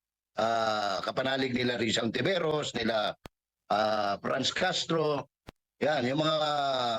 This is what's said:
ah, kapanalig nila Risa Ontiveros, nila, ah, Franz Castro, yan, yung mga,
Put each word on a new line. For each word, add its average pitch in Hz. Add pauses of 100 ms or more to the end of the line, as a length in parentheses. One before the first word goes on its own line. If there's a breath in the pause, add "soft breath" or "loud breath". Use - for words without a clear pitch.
(380)
ah, 107
kapanalig 131
nila 123
Risa 113
Ontiveros, 156
nila, 110 (560)
ah, 104
Franz 131
Castro, 160 (560)
yan, 135
yung 143
mga, 156 (640)